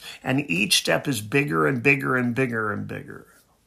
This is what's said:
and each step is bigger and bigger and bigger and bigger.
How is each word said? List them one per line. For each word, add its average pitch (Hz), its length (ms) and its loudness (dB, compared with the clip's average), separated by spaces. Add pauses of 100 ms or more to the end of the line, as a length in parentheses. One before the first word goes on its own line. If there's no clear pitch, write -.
(240)
and 135 260 2
each 185 280 2
step 160 320 0
is 113 100 -2
bigger 147 480 2
and 127 160 0
bigger 139 320 2
and 123 180 0
bigger 117 380 -2
and 101 160 -6
bigger. 101 400 -12 (400)